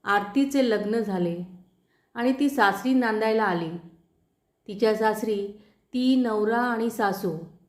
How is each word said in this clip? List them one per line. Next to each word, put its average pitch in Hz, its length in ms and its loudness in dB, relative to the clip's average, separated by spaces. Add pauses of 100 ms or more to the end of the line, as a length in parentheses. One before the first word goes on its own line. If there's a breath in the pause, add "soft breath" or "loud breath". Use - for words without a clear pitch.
आरतीचे 247 640 2
लग्न 208 280 0
झाले 180 460 -2 (680)
आणि 240 180 0
ती 277 160 0
सासरी 247 460 2
नांदायला 220 500 2
आली. 170 260 -2 (960)
तिच्या 214 260 0
सासरी 214 520 -2 (480 loud breath)
ती, 254 220 2
नवरा 226 420 0
आणि 233 320 -2
सासू 185 480 -2 (300)